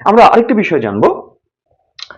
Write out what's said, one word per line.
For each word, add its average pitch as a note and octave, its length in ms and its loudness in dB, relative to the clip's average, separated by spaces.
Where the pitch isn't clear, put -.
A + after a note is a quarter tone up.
আমরা G#3+ 200 4
আরেকটি A#3 280 2
বিষয় F3+ 260 -2
জানবো, A2 580 -4